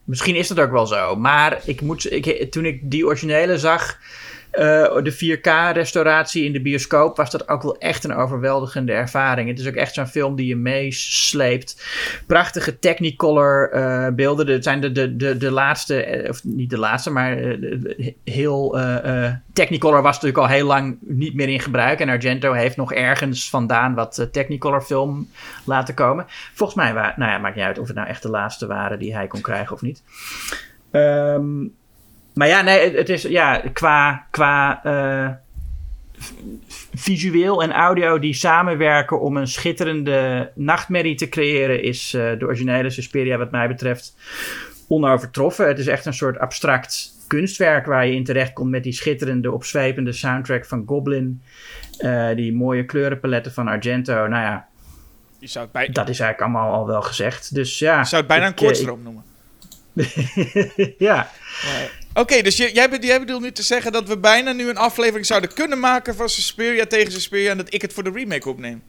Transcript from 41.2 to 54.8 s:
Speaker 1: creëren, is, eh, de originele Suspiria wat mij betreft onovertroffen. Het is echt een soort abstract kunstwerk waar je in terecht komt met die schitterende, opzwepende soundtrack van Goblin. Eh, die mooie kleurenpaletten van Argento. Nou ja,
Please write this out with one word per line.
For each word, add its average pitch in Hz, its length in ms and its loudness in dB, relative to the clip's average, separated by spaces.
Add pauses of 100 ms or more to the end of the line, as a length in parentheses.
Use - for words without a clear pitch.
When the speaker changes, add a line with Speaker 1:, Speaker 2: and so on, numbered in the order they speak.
Speaker 1:
creëren, 139 540 0
is, 120 300 -4
eh, 127 80 0 (180)
de 131 60 -4
originele 127 440 0
Suspiria 127 480 -2
wat 123 140 -4
mij 120 160 0
betreft 123 480 -4 (720)
onovertroffen. 143 800 2
Het 143 120 2
is 135 80 -2
echt 135 180 -2
een 139 80 -4
soort 127 260 -2
abstract - 720 -2 (160)
kunstwerk 156 580 2
waar 127 220 2
je 127 80 0
in 131 80 -2
terecht 127 300 0
komt 127 160 -4
met 127 140 -2
die 127 100 -6
schitterende, 127 580 -2
opzwepende 131 640 -2
soundtrack 127 520 -2
van 117 200 -6
Goblin. 135 560 -2 (560)
Eh, 120 380 0
die 113 180 -2
mooie 127 320 0
kleurenpaletten 131 680 -2
van 120 140 -4
Argento. 120 460 -2
Nou 110 300 0
ja, 104 240 -4 (720)